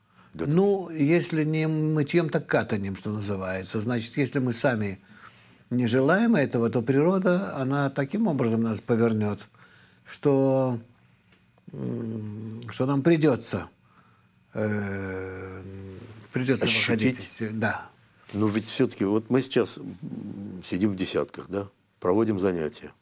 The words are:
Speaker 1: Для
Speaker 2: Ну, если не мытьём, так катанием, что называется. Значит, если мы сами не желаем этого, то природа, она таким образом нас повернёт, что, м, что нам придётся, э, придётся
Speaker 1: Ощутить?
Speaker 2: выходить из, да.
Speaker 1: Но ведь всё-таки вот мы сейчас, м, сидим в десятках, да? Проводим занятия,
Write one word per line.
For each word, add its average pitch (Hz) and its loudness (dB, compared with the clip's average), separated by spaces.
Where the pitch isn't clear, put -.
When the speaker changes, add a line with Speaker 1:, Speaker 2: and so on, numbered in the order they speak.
Speaker 1:
Для 165 -6
Speaker 2:
Ну, 185 2
если 156 2
не 156 0
мытьём, 156 2
так 147 -2
катанием, 104 0
что - -8
называется. 98 -4
Значит, 113 -4
если 143 0
мы 127 0
сами 107 0
не 123 2
желаем 165 4
этого, 123 2
то 120 0
природа, 180 2
она 139 0
таким 147 -2
образом 120 2
нас 110 -2
повернёт, 110 2
что, 135 2
м, 113 -8
что 131 -2
нам 139 0
придётся, 143 2
э, 95 -6
придётся 127 2
Speaker 1:
Ощутить? 117 2
Speaker 2:
выходить - -10
из, 110 -4
да. 110 -2
Speaker 1:
Но 104 2
ведь 107 0
всё-таки - 0
вот 107 0
мы 127 4
сейчас, - 0
м, 101 -12
сидим 98 0
в 95 -4
десятках, 90 -4
да? 98 -6
Проводим 104 2
занятия, 82 -2